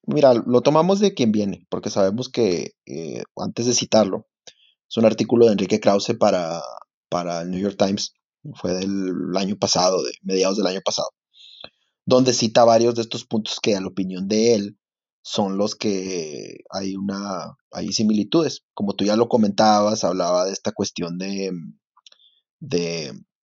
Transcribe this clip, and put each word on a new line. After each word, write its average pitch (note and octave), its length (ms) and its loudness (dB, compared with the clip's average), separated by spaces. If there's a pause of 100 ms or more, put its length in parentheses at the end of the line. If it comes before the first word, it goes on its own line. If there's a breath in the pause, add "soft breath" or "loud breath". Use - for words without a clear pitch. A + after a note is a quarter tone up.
mira, C#3+ 280 6
lo B2 280 4
tomamos E3 380 4
de G3 140 2
quien A#2 180 2
viene, G2+ 380 -2
porque F#2 200 -6
sabemos G#2+ 400 0
que, F2+ 440 0 (120)
eh, C#2+ 380 -10 (120)
antes G#2+ 300 -6
de B2 80 2
citarlo, A2 540 2 (640 soft breath)
es - 80 -10
un A2+ 80 6
artículo A2+ 400 4
de A2 80 6
Enrique G2 260 0
Krause G2+ 380 0
para, F2 440 0 (480)
para E2+ 320 -4
el F2 100 -8
New F#2 80 -4
York G2 180 -4
Times, G2 360 0 (420)
fue - 180 -4
del F#2 600 -4
año G2 220 -2
pasado, F#2 460 0
de - 80 -8 (100)
mediados F#2+ 360 0
del G2 100 0
año F#2+ 160 -4
pasado, - 260 -4 (960 loud breath)
donde B2+ 280 4
cita A#2 300 4
varios A#2 320 4
de A#2 60 -4
estos A2+ 240 -8
puntos - 360 -6
que, G#2+ 140 0
a F#2+ 60 -2
la F#2+ 60 -6
opinión F#2 400 -6
de A2 280 2
él, G2+ 220 -4 (460)
son G2 340 -4
los G#2 180 -2
que F2 840 -6 (100)
hay G2 260 -6
una, G2 600 -8 (160)
hay F#2 180 -8
similitudes. A2 720 0 (120)
Como G2+ 220 -6
tú G2+ 80 -2
ya G#2+ 140 2
lo A#2 100 4
comentabas, G#2+ 800 2
hablaba F2+ 400 0
de G2 80 -4
esta - 180 -8
cuestión F2 460 -6
de, G2 340 -6 (1080 soft breath)
de, D3 500 -6 (320)